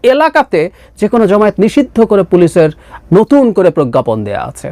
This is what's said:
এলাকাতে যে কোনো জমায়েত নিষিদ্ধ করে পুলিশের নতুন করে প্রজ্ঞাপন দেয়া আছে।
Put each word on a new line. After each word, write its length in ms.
এলাকাতে 480
যে 140
কোনো 180
জমায়েত 320
নিষিদ্ধ 340
করে 200
পুলিশের 380
নতুন 260
করে 200
প্রজ্ঞাপন 400
দেয়া 220
আছে। 220